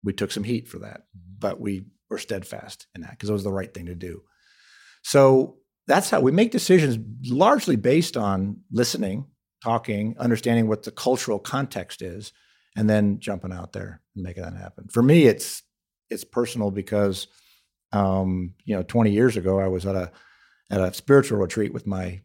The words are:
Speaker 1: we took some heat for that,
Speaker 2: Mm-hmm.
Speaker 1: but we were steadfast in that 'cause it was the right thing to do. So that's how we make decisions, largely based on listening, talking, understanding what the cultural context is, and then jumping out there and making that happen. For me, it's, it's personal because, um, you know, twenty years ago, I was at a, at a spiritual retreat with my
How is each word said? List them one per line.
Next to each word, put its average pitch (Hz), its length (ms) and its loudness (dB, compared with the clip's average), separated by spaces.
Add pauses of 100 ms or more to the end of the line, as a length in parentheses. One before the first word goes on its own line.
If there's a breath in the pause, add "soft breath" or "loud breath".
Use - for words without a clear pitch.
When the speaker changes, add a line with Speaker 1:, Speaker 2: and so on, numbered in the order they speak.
Speaker 1:
we 101 80 -2
took 98 180 -4
some 101 140 -6
heat 117 240 -4
for - 120 -18
that, - 200 -18 (160)
Speaker 2:
Mm-hmm. 90 220 -20
Speaker 1:
but 101 220 -6
we 98 240 -6 (240)
were 101 100 -8
steadfast - 760 -12
in 90 80 -16
that - 160 -20
'cause 104 120 -8
it 107 40 0
was 98 100 -4
the 101 80 -4
right 95 200 -6
thing 87 140 -14
to 90 80 -10
do. 87 280 -14 (800 soft breath)
So 135 540 6 (300)
that's 165 240 2
how 160 100 2
we 135 120 4
make 220 200 4
decisions, 156 460 4 (320)
largely 180 460 2
based 135 400 2
on 101 440 -2 (100)
listening, 110 560 -2 (360)
talking, 113 560 -2
understanding 117 500 0
what 107 160 -2
the 110 60 -12
cultural 123 480 -2
context - 640 -8
is, 95 300 -14 (440)
and 107 120 2
then 104 300 2
jumping 92 340 -8
out 90 200 -14
there 95 280 -12 (140)
and 98 80 -10
making 90 200 -12
that 87 140 -12
happen. 92 320 -18
For 117 140 2
me, 151 220 8
it's, - 380 4 (480)
it's 107 140 -10
personal 117 460 -4
because, 98 560 -2 (680 soft breath)
um, 95 640 0 (100)
you 107 120 -4
know, 90 80 -4
twenty 113 260 2
years 110 260 4
ago, 95 220 0
I 95 100 0
was 92 180 -2
at 98 100 -2
a, 90 160 -6 (580 soft breath)
at 101 100 0
a 95 140 0
spiritual 139 440 4
retreat 101 340 -2
with - 140 -10
my 92 380 -8